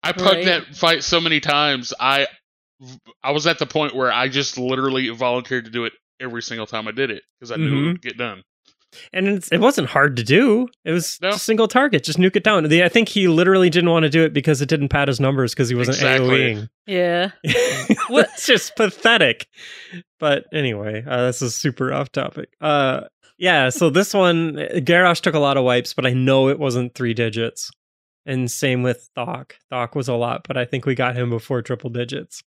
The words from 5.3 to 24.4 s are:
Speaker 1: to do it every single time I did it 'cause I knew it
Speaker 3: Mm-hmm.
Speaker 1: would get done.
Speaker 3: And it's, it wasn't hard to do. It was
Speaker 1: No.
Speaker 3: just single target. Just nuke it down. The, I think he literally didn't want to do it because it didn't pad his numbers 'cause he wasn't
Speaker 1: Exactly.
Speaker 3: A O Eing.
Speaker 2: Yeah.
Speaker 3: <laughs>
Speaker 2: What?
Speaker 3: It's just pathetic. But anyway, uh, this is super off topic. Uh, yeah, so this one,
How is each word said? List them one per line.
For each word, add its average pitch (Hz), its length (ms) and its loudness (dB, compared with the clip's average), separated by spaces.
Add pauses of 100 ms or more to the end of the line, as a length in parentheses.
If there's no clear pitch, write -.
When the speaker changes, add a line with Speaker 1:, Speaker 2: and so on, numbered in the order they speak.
Speaker 1:
to 110 60 -18
do 120 140 -6
it 113 100 -8 (260)
every 117 220 -10
single 113 240 -10
time 110 200 -8
I 107 60 -10
did 127 180 -4
it 101 140 -10 (160)
'cause 120 100 -16
I 117 60 -8
knew 160 100 -2
it 135 40 0
Speaker 3:
Mm-hmm. 143 180 0
Speaker 1:
would 175 140 -4
get 120 140 -12
done. 110 260 -8 (680)
Speaker 3:
And 190 140 -2
it's, 202 240 -4
it 170 80 2
wasn't 196 300 2
hard 139 280 0
to 120 60 -2
do. 220 460 4 (160)
It 160 80 -4
was 170 280 -4
Speaker 1:
No. 190 120 -2
Speaker 3:
just 208 120 -4
single 220 220 2
target. 254 380 2
Just 151 140 -4
nuke 180 180 4
it 196 80 0
down. 208 240 4
The, 170 160 6
I 175 40 4
think 226 200 2
he 196 180 2
literally 180 420 6
didn't 170 220 2
want 165 140 4
to 151 40 2
do 160 160 4
it 156 80 0
because 143 300 0
it 139 60 -4
didn't 143 220 0
pad 143 180 2
his 123 100 -2
numbers 135 380 0
'cause 127 120 0
he 123 60 -2
wasn't 123 220 0
Speaker 1:
Exactly. 131 560 2
Speaker 3:
A - 20 -2
O - 60 -6
Eing. 110 80 -10 (180)
Speaker 2:
Yeah. 175 440 -2 (140)
Speaker 3:
<laughs> 240 520 0 (120)
Speaker 2:
What? 254 260 4
Speaker 3:
It's - 120 -8
just - 300 0
pathetic. 202 720 2 (720)
But 147 320 0
anyway, 107 540 -4
uh, 127 200 0
this 127 160 -4
is 120 140 -4
super 131 360 -4
off 139 200 -6
topic. - 380 -6 (100)
Uh, 139 420 0 (360)
yeah, 160 320 4
so 160 200 2
this 185 240 2
one, 170 400 2